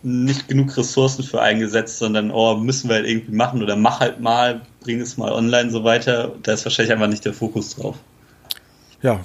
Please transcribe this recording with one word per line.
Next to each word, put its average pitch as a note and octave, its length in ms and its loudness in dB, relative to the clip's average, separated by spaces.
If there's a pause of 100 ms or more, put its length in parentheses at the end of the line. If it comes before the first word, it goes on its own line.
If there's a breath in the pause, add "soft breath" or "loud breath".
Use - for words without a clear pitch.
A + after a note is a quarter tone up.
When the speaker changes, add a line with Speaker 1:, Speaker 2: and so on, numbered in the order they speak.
Speaker 1:
nicht B2+ 460 -2
genug C3+ 260 2
Ressourcen C3 480 0
für C3 180 -2
eingesetzt, A2 580 0
sondern, G#2+ 320 0
oh, A2+ 260 2
müssen B2 320 -2
wir A2 80 4
halt G#2+ 100 -2
irgendwie A2 240 -4
machen A#2+ 320 0
oder G#2 140 0
mach A#2+ 240 2
halt A#2+ 180 -2
mal, A#2+ 400 2 (220)
bring A#2+ 180 -4
es A#2+ 160 -8
mal A2 160 -4
online, A#2 400 2
so A2+ 140 -2
weiter. A#2 480 2 (100)
Da A2 80 0
ist G#2+ 140 -2
wahrscheinlich A2+ 260 0
einfach G#2+ 160 2
nicht G#2+ 160 -2
der G#2 100 -4
Fokus G#2+ 440 -6
drauf. - 180 -6 (1040 loud breath)
Speaker 2:
Ja, A2+ 240 2